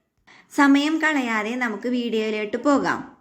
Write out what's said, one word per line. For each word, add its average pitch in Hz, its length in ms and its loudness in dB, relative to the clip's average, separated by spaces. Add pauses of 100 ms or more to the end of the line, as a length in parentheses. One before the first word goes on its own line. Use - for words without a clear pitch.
(540)
സമയം 285 460 4
കളയാതെ 240 580 -2
നമുക്ക് 240 340 -4
വീഡിയോയിലോട്ട് 220 680 -2
പോകാം. 185 400 2 (200)